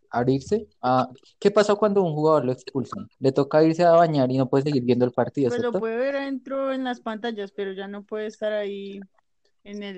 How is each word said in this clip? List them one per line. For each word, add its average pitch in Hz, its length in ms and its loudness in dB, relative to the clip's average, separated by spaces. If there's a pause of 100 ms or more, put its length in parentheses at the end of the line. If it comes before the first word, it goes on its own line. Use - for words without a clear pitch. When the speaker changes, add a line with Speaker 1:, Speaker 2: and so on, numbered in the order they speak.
(100)
Speaker 1:
abrirse 135 580 -2 (120)
a... 127 280 0 (320)
¿qué 202 100 2
pasa 208 240 4
cuando 202 280 2
un 160 120 -2
jugador 151 300 2
lo 127 80 0
expulsan? 120 560 -8 (100)
¿Le 135 140 2
toca 143 320 2
irse 160 180 2
a 170 100 6
bañar 156 380 4
y 131 80 0
no 127 100 0
puede 139 160 2
seguir 143 200 0
viendo 123 200 4
el 123 80 0
partido, 123 360 0
Speaker 2:
Pues 240 120 0
lo 240 100 -2
Speaker 1:
cierto? 196 100 -2
Speaker 2:
puede 226 160 -4
ver 269 200 -2
adentro 269 560 -6
en 262 120 -4
las 247 160 -6
pantallas, 220 500 -8
pero 196 220 -8
ya 196 160 -10
no 202 160 -12
puede 214 220 -8
estar 214 260 -6
ahí 202 480 -8 (640)
en 202 180 -14
el 196 160 -12